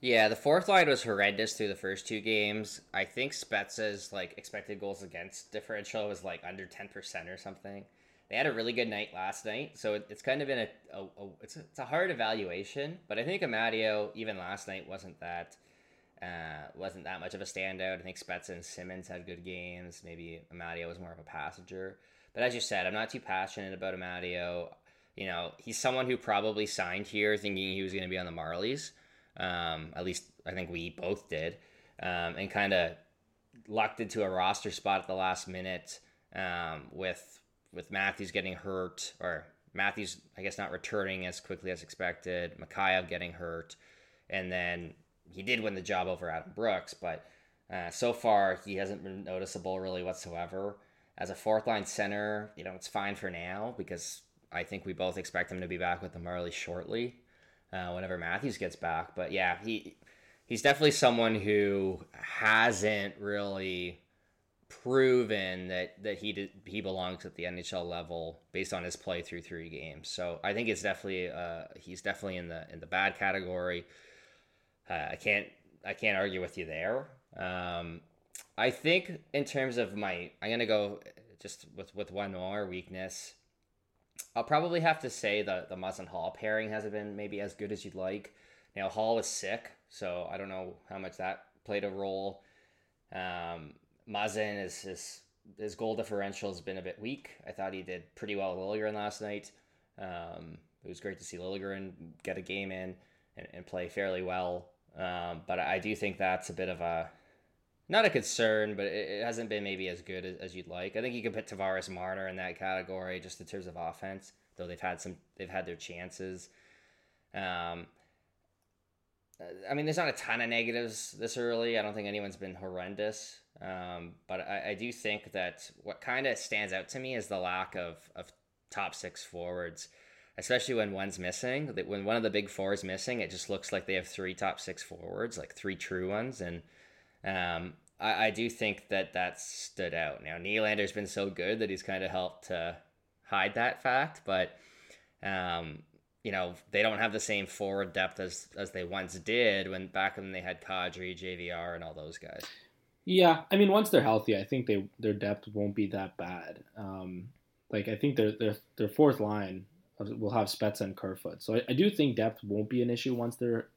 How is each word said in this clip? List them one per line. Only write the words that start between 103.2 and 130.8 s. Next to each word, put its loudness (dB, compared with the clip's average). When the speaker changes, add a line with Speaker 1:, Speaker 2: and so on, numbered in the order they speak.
Speaker 1:
and, -14
and -14
play -4
fairly 0
well. -2
Um, -4
but 0
I 2
do -2
think -2
that's 2
a -8
bit -2
of -4
a, 0
not 8
a 6
concern, 4
but 0
it, -2
it -2
hasn't -2
been 0
maybe -2
as -6
good -6
as, -6
as -10
you'd -10
like. -6
I 0
think -2
you -6
could 0
put -4
Tavares 0
Marner -4
in -6
that -4
category -2
just -12
in -14
terms -8
of -12
offense, -8
though -8
they've -8
had -2
some, -10
they've -8
had -2
their -6
chances. -10
Um, -2
I 0
mean, 0
there's 2
not 4
a 2
ton 0
of 2
negatives 0
this -4
early. 2
I 4
don't -2
think -4
anyone's -4
been -8
horrendous. -4
Um, -8
but -4
I, -4
I -2
do -6
think -4
that -4
what -10
kinda 0
stands -2
out -4
to -8
me -6
is -4
the -2
lack -2
of, -6
of -14
top -4
six -10
forwards, -6
especially 2
when 4